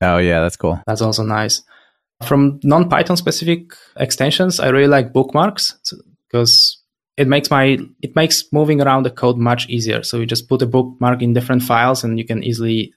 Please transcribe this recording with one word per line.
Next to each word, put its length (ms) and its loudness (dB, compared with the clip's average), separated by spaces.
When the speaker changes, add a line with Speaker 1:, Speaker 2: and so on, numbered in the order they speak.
Speaker 1:
Oh, 180 2
yeah, 220 2
that's 160 -2
cool. 300 -2
Speaker 2:
That's 160 -4
also 200 -2
nice. 400 -4
From 360 2
non-Python 540 2
specific 560 -4
extensions, 640 -2
I 100 0
really 200 4
like 240 2
bookmarks, 640 0
'cause 480 2
it 120 2
makes 220 0
my, 280 2
it 140 -6
makes 360 0
moving 280 2
around 240 2
the 60 -2
code 260 0
much 320 0
easier. 340 -4
So 160 -6
you 80 -4
just 220 -4
put 140 0
a 40 0
bookmark 560 0
in 100 0
different 300 0
files 400 0
and 160 -4
you 60 -6
can 180 -6
easily 540 -4